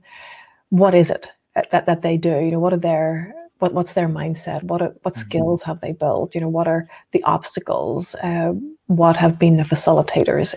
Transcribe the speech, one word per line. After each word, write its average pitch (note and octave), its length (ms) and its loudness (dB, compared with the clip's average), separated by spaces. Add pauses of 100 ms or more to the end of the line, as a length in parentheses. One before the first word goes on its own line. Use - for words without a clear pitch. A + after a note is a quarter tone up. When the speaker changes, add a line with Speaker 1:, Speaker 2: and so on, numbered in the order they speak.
(680)
Speaker 1:
What F#3 260 4
is E3+ 160 6
it - 160 -8 (280)
that, - 160 -2
that, E3+ 140 2
that E3+ 160 0
they E3+ 160 0
do? E3 220 0
You E3 120 0
know, E3 80 -2
what F3+ 140 2
are F3 40 0
their, E3 560 -2 (260)
what, F3+ 140 0
what's F3 200 -2
their E3+ 140 0
mindset? D#3 560 -6
What F3 180 -2
are, - 220 -4
what C#3 100 -4
Speaker 2:
Mm-hmm. A#2+ 80 -10
Speaker 1:
skills E3 420 -2
have E3+ 180 -8
they D#3+ 100 -8
built? D3+ 420 -2
You E3 80 -4
know, D#3+ 80 -2
what E3 180 0
are E3 200 -2 (240)
the - 120 2
obstacles? - 1000 -4
Uh, E3+ 300 -2 (340)
what E3+ 300 4
have E3 200 2
been E3 200 6
the D#3 60 2
facilitators D#3 920 0